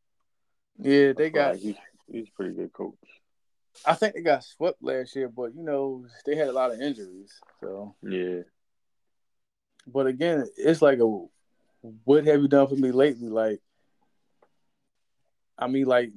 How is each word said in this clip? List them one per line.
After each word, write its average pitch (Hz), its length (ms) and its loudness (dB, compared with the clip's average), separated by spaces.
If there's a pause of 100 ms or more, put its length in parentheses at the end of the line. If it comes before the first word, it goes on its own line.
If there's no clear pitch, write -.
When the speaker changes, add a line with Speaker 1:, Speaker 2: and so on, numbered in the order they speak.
(800)
Speaker 1:
Yeah, 139 340 4
they 147 120 0
Speaker 2:
I 160 40 -2
feel - 20 -20
Speaker 1:
got 143 220 2
Speaker 2:
like 95 80 -8
he's, 104 140 -8 (340)
he's 110 180 -12
a - 80 -20
pretty 92 200 -8
good 90 180 -10
coach. - 220 -12 (880)
Speaker 1:
I 160 100 2
think 214 200 -2
they 170 60 -12
got 147 220 0
swept - 380 -6
last 131 340 -6
year, 131 140 -6
but, 117 260 -10
you 165 80 -16
know, 139 420 -6 (200)
they 147 100 -2
had 151 120 0
a 123 60 -6
lot 127 180 -2
of 117 100 -10
injuries. 101 580 -10 (200)
So 98 420 -12
Speaker 2:
Yeah. 90 400 -6 (1500)
Speaker 1:
But 135 200 -2
again, 139 400 -2 (100)
it's 156 240 2
like 135 180 6
a, 110 200 2 (840)
"What 147 220 4
have 147 160 6
you 143 60 4
done 139 200 6
for 139 80 -2
me 131 160 0
lately?" 123 380 2
Like, 110 320 -2 (2000)
I 123 100 -4
mean, 135 180 0
like, 123 320 2